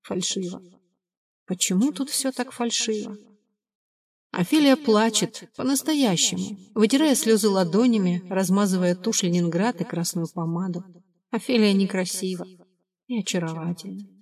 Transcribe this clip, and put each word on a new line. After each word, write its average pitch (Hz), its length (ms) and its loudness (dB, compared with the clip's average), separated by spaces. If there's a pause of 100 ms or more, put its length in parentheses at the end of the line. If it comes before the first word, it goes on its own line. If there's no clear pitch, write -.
Фальшиво. 185 600 -6 (840)
Почему 190 460 0
тут 277 180 -6
все 262 220 -4
так 254 200 -8
фальшиво? 214 640 -4 (1160)
Офелия 277 440 4
плачет, 220 800 0
по-настоящему, 214 1000 0 (160)
вытирая 269 400 4
слезы 214 340 2
ладонями, 190 800 2
размазывая 185 680 2
тушь 220 280 -2
Ленинград 175 580 0
и 165 40 -2
красную 170 440 -4
помаду. 170 560 -4 (460)
Офелия 226 420 2
некрасива 185 760 -2 (600)
и 247 120 -4
очаровательна. 175 880 -6 (160)